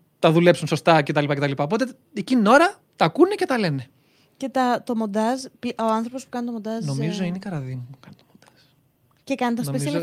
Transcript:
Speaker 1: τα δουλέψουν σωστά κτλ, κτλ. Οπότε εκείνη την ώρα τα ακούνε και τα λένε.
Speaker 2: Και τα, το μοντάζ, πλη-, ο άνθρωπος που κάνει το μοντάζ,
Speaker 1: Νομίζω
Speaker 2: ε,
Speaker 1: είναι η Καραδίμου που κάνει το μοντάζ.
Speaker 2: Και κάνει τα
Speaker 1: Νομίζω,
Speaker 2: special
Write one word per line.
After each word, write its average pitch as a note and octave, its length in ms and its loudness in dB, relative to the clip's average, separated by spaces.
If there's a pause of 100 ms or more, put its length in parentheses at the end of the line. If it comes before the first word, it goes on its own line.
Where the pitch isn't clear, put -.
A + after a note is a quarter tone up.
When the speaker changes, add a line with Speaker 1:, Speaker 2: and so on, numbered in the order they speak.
(180)
Speaker 1:
τα D#3+ 140 4
δουλέψουν E3+ 360 4
σωστά D#3+ 340 4
κτλ, D3 220 -2
κτλ. C#3+ 320 -2
Οπότε F#3 300 -2 (280)
εκείνη A3+ 280 0
την G3+ 80 4
ώρα E4 240 6 (220)
τα - 80 2
ακούνε F4 300 4
και - 120 -4
τα C4 120 0
λένε. D3 280 -2 (500)
Speaker 2:
Και C4+ 120 -8
τα, B3 380 0
το A#3+ 100 -4
μοντάζ, A3 440 -2 (180)
πλη-, A#3+ 220 -6
ο A3+ 120 -2
άνθρωπος A#3+ 300 -4
που - 80 -20
κάνει A#3+ 160 -8
το A#3+ 60 -8
μοντάζ, A3 320 -8
Speaker 1:
Νομίζω D3 380 -4
Speaker 2:
ε, F3+ 40 -2
Speaker 1:
είναι F3 100 -4
η - 40 -10
Καραδίμου C3 500 -10
που C#3 100 -20
κάνει - 160 -20
το - 60 -20 (100)
μοντάζ. - 280 -20 (640)
Speaker 2:
Και C4+ 100 -6
κάνει A#3+ 220 -2
τα B3 60 -4
Speaker 1:
Νομίζω, D3 280 -4
Speaker 2:
special E3+ 120 -2